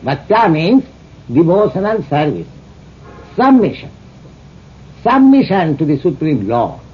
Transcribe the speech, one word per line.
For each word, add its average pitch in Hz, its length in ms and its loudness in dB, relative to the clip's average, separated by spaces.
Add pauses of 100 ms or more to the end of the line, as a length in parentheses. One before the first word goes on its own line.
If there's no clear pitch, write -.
Bhaktya 196 500 -2
means 180 320 0 (480)
devotion 180 520 0
and 208 220 -4
service. 143 420 -4 (880)
Submission. 247 540 0 (1120)
Submission 240 720 2
to 156 80 -2
the 147 140 -2
Supreme 147 500 -4
Lord. 113 320 -4 (140)